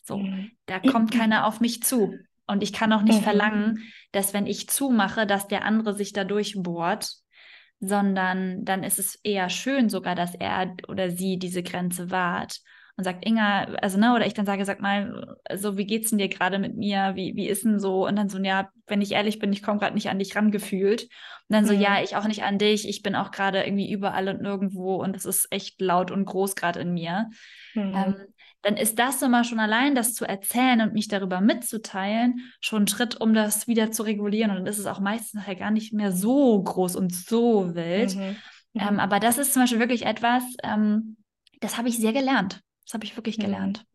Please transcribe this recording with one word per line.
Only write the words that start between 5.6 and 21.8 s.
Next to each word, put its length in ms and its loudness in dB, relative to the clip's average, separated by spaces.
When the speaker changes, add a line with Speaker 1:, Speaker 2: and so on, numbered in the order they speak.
Speaker 1:
andere 320 2
sich 160 -4
da 140 -2
durchbohrt, 840 -2
sondern 880 0
dann 180 -2
ist 160 -2
es 240 -6
eher 260 0
schön 400 0
sogar, 260 -2
dass 200 -4
er 400 -4
oder 220 -2
sie 280 -2
diese 260 -4
Grenze 480 -4
wahrt 480 -2
und 100 -6
sagt, 200 -6
Inga, 380 2
also, 160 0
ne, 160 6
oder 140 2
ich 80 -4
dann 100 0
sage, 200 -2
sag 140 -4
mal, 560 -4
so, 220 -4
wie 100 -2
geht's 240 -2
denn 80 2
dir 100 0
gerade 300 0
mit 160 -4
mir? 400 0
Wie, 200 -4
wie 120 -4
ist 180 -2
denn 140 4
so? 260 0
Und 100 0
dann 140 0
so, 80 -6
ja, 320 0
wenn 160 0
ich 120 -2
ehrlich 260 0
bin, 120 0
ich 120 -2
komm 160 0
grad 160 -2
nicht 140 0
an 100 -2
dich 160 -4
rangefühlt. 680 2
Und 60 -16
dann 160 6
so, 80 6
Speaker 2:
Mhm. 80 6